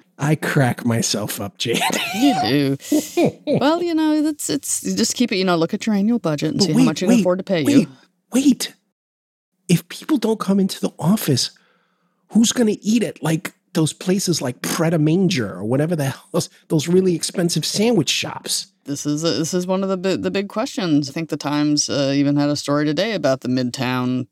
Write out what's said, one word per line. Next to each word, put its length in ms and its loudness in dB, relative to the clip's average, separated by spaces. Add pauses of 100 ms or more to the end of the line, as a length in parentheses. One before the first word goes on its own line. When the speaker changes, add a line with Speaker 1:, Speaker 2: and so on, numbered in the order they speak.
(200)
Speaker 1:
I 160 2
crack 500 0
myself 560 -2
up, 160 -10
Jade. 240 -2 (160)
<laughs> 180 -6
Speaker 2:
You 180 4 (100)
do. 340 2 (800)
Well, 220 2
you 140 -2
know, 180 2
it's, 360 -2
it's, 340 -4
you 120 -2
just 200 0
keep 160 0
it, 60 -2
you 80 2
know, 100 2
look 180 0
at 140 -4
your 80 2
annual 240 2
budget 320 -2
and 80 -2
Speaker 1:
But 60 4
Speaker 2:
see 80 0
Speaker 1:
wait, 80 4
Speaker 2:
how 40 6
much 160 0
you 60 0
Speaker 1:
wait, 80 6
Speaker 2:
can 60 4
afford 180 2
to 40 -8
pay 200 0
Speaker 1:
wait, 100 2
Speaker 2:
you. 140 6 (440)
Speaker 1:
wait. 420 2 (920)
If 220 2
people 280 -2
don't 220 -2
come 200 0
into 200 -2
the 200 -4
office, 520 0 (800)
who's 220 4
gonna 300 2
eat 220 0
at, 200 -8
like, 300 -2 (200)
those 200 2
places 480 -2
like 200 -6
Pret 320 0
a 60 2
Manger 520 2
or 120 -10
whatever 320 0
the 160 -2
hell, 200 -12
those, 180 -2 (180)
those 200 0
really 280 4
expensive 500 -2
sandwich 440 0
shops? 580 -6 (180)
Speaker 2:
This 200 -8
is 180 -4
a, 80 0
this 220 -4
is 120 -2
one 160 -2
of 80 -4
the 80 -2
bi-, 200 -2
the 120 -2
big 200 -4
questions. 600 -2
I 40 -16
think 160 -6
the 80 -4
Times, 520 0
uh, 240 0
even 220 2
had 140 2
a 60 0
story 300 -2
today 280 0
about 280 0
the 60 -8
Midtown, 840 -2